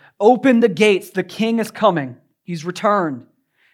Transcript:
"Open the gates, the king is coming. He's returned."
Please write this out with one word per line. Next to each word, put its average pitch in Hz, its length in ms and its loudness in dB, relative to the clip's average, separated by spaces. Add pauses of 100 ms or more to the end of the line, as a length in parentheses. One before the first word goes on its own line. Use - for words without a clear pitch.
(180)
"Open 233 440 4
the 233 80 4
gates, 196 400 0
the 185 140 -6
king 226 360 -4
is 220 120 -6
coming. 151 460 -2 (260)
He's 170 200 -10
returned." 175 640 -4 (460)